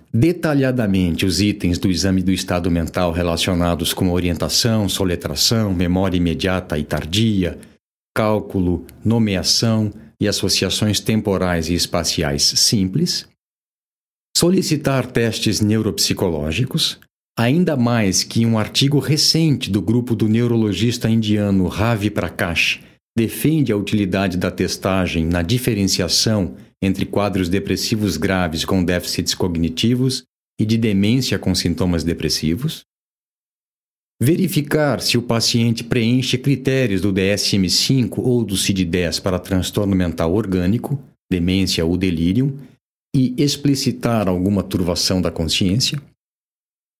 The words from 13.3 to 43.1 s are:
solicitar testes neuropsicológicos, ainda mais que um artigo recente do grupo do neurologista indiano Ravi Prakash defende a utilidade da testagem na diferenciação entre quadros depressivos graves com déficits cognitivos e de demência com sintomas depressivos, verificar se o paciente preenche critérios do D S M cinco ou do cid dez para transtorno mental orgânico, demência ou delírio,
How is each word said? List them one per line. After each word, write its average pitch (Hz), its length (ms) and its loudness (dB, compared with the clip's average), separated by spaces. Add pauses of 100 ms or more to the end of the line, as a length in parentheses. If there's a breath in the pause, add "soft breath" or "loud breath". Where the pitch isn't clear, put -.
solicitar 139 720 0
testes 110 520 -2
neuropsicológicos, 104 1400 -2 (380)
ainda 147 400 2
mais 117 460 2
que 117 220 0
um 113 140 2
artigo 139 400 0
recente 151 720 2
do 98 120 0
grupo 120 340 0
do 110 120 2
neurologista 113 840 2
indiano 104 580 2
Ravi 104 420 0
Prakash - 720 -2 (360 loud breath)
defende 120 540 2
a 104 60 2
utilidade 98 600 0
da 92 140 0
testagem 87 760 0
na 87 160 0
diferenciação 98 1120 0 (260 loud breath)
entre 95 240 0
quadros 98 440 -2
depressivos 98 680 -2
graves 87 480 0
com 95 200 0
déficits 87 500 -2
cognitivos 113 880 0 (360)
e 113 60 0
de 113 120 2
demência 107 600 2
com 92 180 0
sintomas 85 480 0
depressivos, 82 800 -2 (1400)
verificar 147 800 0
se - 160 0
o 113 40 0
paciente 117 640 0
preenche 123 540 0
critérios 131 640 0
do 101 100 2
D 95 160 2
S 101 280 0
M 92 140 2
cinco 123 520 0
ou 123 220 2
do 107 120 -4
cid 95 300 0
dez 85 340 -2
para 92 200 -2
transtorno 98 560 -2
mental 82 380 0
orgânico, 98 680 0 (300)
demência 90 540 0
ou 87 120 2
delírio, 95 600 0 (580 loud breath)